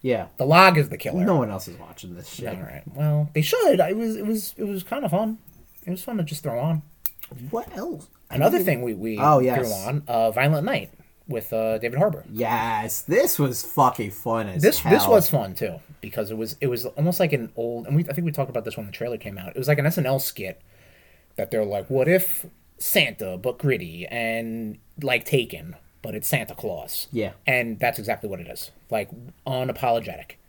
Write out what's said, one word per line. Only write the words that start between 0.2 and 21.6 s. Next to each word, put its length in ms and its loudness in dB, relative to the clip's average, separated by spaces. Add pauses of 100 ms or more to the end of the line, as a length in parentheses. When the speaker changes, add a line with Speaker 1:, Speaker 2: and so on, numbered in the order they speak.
Speaker 2:
The 80 2
log 320 8
is 100 4
the 80 -8
killer. 280 -2
Speaker 1:
No 120 4
one 140 2
else 180 -8
is 100 -16
watching 360 -16
this 180 -16
shit. 160 -8
Speaker 2:
All 140 -8
right. 200 -14 (120)
Well, 400 2
they 80 2
should. 380 4
I 120 4
was, 240 -2
it 100 -6
was, 300 -2
it 80 -4
was 200 -4
kinda 260 -4
fun. 280 0 (460)
It 60 -8
was 120 -6
fun 160 -6
to 40 0
just 200 -6
throw 180 -2
on. 220 0 (680)
Speaker 1:
What 260 -8
else? 300 -8 (240)
Speaker 2:
Another 280 4
Speaker 1:
I 40 2
Speaker 2:
thing 200 2
we, 120 -2
we 240 -4
Speaker 1:
Oh, 200 8
Speaker 2:
threw 80 6
Speaker 1:
yes. 400 0
Speaker 2:
on, 200 -2
uh, 240 4
Violent 360 2
Night 240 -2 (360)
with, 280 -6
uh, 240 0
David 200 -4
Harbour. 320 2
Speaker 1:
Yes, 680 -2
this 380 2
was 260 0
fucking 460 2
fun 360 -4
as 160 -4
Speaker 2:
This, 200 6
this 220 6
Speaker 1:
hell. 80 4
Speaker 2:
was 180 8
fun 240 0
too, 220 -4 (260)
because 280 -6
it 60 -6
was, 240 -6
it 60 -2
was 180 -2
almost 340 0
like 140 4
an 240 -2
old, 300 -4
and 100 2
we, 80 6
I 80 -8
think 140 -2
we 40 0
talked 200 -2
about 160 -4
this 100 -8
when 80 -8
the 80 -14
trailer 240 -6
came 220 -10
out. 100 -10
It 100 -8
was 100 -2
like 100 4
an 80 2
S 100 2
N 80 0
L 140 2
skit 420 -6 (760)
that 140 -4
they're 140 0